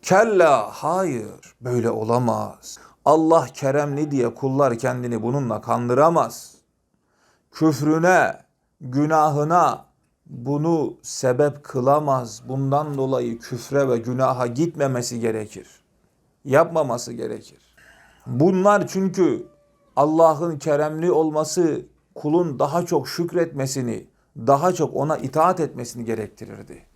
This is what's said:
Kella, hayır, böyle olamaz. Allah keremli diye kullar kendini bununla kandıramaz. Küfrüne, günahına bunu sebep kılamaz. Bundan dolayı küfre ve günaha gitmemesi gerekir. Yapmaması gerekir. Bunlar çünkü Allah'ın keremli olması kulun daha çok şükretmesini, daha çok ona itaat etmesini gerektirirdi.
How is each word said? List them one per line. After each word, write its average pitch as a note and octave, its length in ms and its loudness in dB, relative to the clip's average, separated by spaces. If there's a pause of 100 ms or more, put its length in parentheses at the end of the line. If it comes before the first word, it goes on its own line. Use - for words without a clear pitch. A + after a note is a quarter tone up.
Kella, F3+ 640 4
hayır, C#3+ 880 -6
böyle A#2+ 280 -2
olamaz. A2 880 -2 (280)
Allah D#3+ 400 4
keremli C#3+ 680 -2
diye B2 220 0
kullar C3+ 440 0
kendini B2 460 -4
bununla A#2 380 -2
kandıramaz. B2 960 0 (960)
Küfrüne, D#3 880 2 (440)
günahına D3+ 1040 2 (400)
bunu C#3+ 760 -2
sebep C#3+ 640 0
kılamaz. C3 840 -2
Bundan C#3 500 -2
dolayı B2 420 -2
küfre C3+ 500 -2
ve A#2+ 80 2
günaha B2 580 -2
gitmemesi C3+ 640 -2
gerekir. G#2+ 480 -6 (760)
Yapmaması C#3+ 680 0
gerekir. A2+ 640 -12 (520)
Bunlar F#3 600 4
çünkü F#3 600 0 (480)
Allah'ın D3+ 640 2
keremli D#3 520 0
olması D3+ 720 0 (300)
kulun D#3 440 -2
daha D3 260 0
çok D#3 220 -2
şükretmesini, C#3 1000 -4 (300)
daha C#3 360 2
çok C#3+ 220 -2
ona D3 220 -2
itaat D#3+ 420 0
etmesini B2 460 -8
gerektirirdi. G#2+ 800 -10 (100)